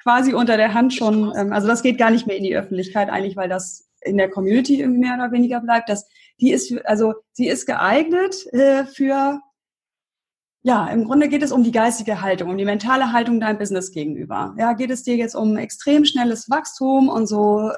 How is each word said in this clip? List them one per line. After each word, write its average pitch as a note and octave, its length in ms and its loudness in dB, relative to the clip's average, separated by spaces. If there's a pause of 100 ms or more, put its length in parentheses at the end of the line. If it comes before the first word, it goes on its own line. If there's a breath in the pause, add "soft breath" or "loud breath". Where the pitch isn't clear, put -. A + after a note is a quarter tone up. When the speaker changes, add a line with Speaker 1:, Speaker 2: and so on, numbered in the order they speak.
Speaker 1:
quasi B3+ 320 2
unter A#3 220 2
der G#3+ 180 2
Hand B3 180 2
Speaker 2:
Ist - 60 -6
Speaker 1:
schon, G#3+ 240 2
Speaker 2:
draußen. G#3 240 -2
Speaker 1:
ähm, G3+ 60 -4
also G3+ 160 0
das A#3 140 0
geht B3 160 2
gar A3+ 120 4
nicht A#3 160 2
mehr G3 100 -4
in G3 80 -6
die F#3 120 -2
Öffentlichkeit G3 520 -4
eigentlich, G3 280 -4
weil F#3+ 120 -4
das F#3 400 -8 (140)
in G3 160 -2
der F#3+ 100 2
Community A#3 520 2
irgendwie B3+ 200 0
mehr B3 140 0
oder B3 180 -4
weniger A#3+ 280 2
bleibt. A#3 280 0
Das, G3+ 180 -4 (340 soft breath)
die B3+ 100 4
ist, - 220 -2 (140)
also A3 280 2 (180)
sie B3 160 -2
ist - 180 -4
geeignet, D#4+ 840 0
äh, C4+ 320 4
für, C#4 560 -2 (1200)
ja, G#3+ 260 2
im A3+ 160 0
Grunde C#4+ 240 2
geht D4 140 0
es C#4 100 -2
um B3+ 100 4
die A3+ 100 4
geistige A3+ 480 0
Haltung, F#3 300 -2
um F#3+ 80 -4
die G3 60 -2
mentale A#3 480 0
Haltung A#3 280 2
deinem G#3+ 180 -2
Business F#3+ 340 -4
gegenüber. D#3 640 -8
Ja, A3+ 140 2
geht A#3+ 180 -4
es B3+ 140 -6
dir A#3+ 120 0
jetzt A#3 200 -4
um G#3+ 200 0
extrem C#4+ 480 2
schnelles A#3+ 460 0
Wachstum C4+ 580 0
und A3 200 -2
so G#3 500 0